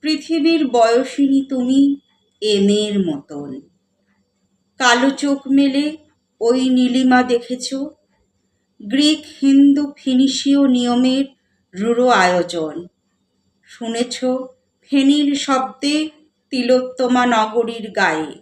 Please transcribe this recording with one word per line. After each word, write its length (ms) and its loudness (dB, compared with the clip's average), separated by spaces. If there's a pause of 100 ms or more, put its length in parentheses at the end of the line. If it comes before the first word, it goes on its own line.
পৃথিবীর 680 -2
বয়সিনী 720 2 (100)
তুমি 300 0 (600)
এমের 540 0 (120)
মতন। 540 -10 (1160)
কালো 320 2
চোখ 380 -4
মেলে 360 2 (560)
ওই 280 0
নীলিমা 540 2
দেখেছ? 520 -4 (1040)
গ্রিক, 420 0 (200)
হিন্দু, 540 4
ফিনিশীয় 720 0
নিয়মের 580 0 (500)
রূঢ় 340 0
আয়োজন। 680 0 (920)
শুনেছ 520 -6 (640)
ফেনীর 560 2
শব্দে 720 -2 (420)
তিলোত্তমা 760 0
নগরীর 640 -2
গায়ে। 520 -4